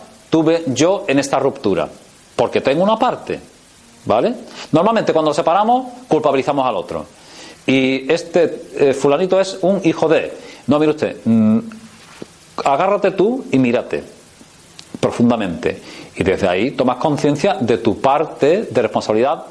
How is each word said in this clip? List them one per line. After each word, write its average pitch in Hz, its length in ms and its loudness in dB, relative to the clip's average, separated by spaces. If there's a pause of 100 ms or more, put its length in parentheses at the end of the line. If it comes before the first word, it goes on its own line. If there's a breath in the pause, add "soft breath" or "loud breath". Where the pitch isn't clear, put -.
(300)
tuve 165 380 2
yo 156 380 0
en 135 140 2
esta 139 180 0
ruptura. 98 500 0 (460)
Porque 113 260 0
tengo 147 220 0
una 214 160 2
parte, 202 400 -2 (640)
¿vale? 131 300 2 (380 loud breath)
Normalmente 190 400 2
cuando 156 180 2
nos 143 60 -2
separamos, 214 500 2 (220)
culpabilizamos 139 580 0
al 117 100 -2
otro. 82 300 -8 (600 loud breath)
Y 131 460 0
este, 165 500 0 (160)
eh, 139 160 4
fulanito 175 460 2
es 190 220 -4
un 185 220 2
hijo 160 240 2
de... 127 240 0 (340 loud breath)
No, 143 120 2
mire 156 120 2
usted, 123 340 -2
mm, 113 340 4 (1080 loud breath)
agárrate 185 480 0
tú 240 400 0
y 135 60 2
mírate 117 440 0 (1000)
profundamente. 117 800 0 (360 loud breath)
Y - 80 0
desde 92 240 0
ahí 98 220 0
tomas 127 260 0
conciencia 147 640 0
de 117 180 2
tu - 220 -2
parte 151 720 2
de 123 120 0
responsabilidad 113 680 0